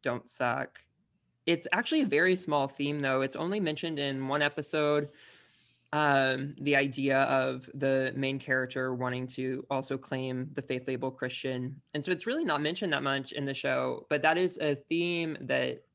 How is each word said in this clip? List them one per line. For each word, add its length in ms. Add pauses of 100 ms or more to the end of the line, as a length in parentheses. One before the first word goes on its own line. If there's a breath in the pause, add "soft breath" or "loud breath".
Don't 280
Suck. 500 (640)
It's 280
actually 280
a 40
very 300
small 320
theme, 340
though. 200
It's 140
only 240
mentioned 400
in 280
one 140
episode, 680 (840 loud breath)
um, 680
the 160
idea 460
of 500
the 420
main 240
character 560
wanting 320
to 420
also 280
claim 560
the 80
faith 260
label 240
Christian. 680 (120)
And 120
so 80
it's 120
really 200
not 160
mentioned 320
that 100
much 300
in 120
the 80
show, 560
but 120
that 160
is 220
a 160
theme 680
that 420 (120)